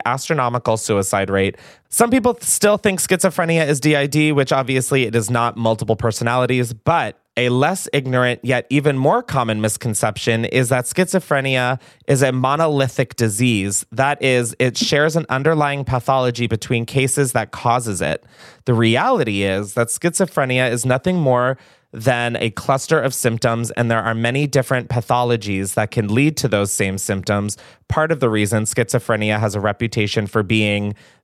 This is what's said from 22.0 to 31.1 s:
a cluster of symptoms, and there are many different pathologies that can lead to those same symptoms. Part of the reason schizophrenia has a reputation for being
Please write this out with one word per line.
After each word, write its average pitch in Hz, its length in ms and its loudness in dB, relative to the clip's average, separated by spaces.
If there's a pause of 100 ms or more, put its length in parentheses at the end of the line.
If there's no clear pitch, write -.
a 117 140 -2
cluster 139 500 -2
of 127 140 -2
symptoms, 117 580 -2
and 117 180 0
there 113 120 0
are 113 120 -2
many 120 320 0
different 131 420 0
pathologies 113 880 -2
that 107 160 -2
can 104 220 -2
lead 143 240 2
to 131 120 -2
those 101 240 0
same 95 260 -2
symptoms. 101 580 -2 (320)
Part 156 240 0
of 139 80 -2
the 123 100 2
reason 107 340 2
schizophrenia 107 760 0
has 107 160 -2
a 101 40 -4
reputation 104 680 -2
for 110 160 0
being 104 500 0 (300)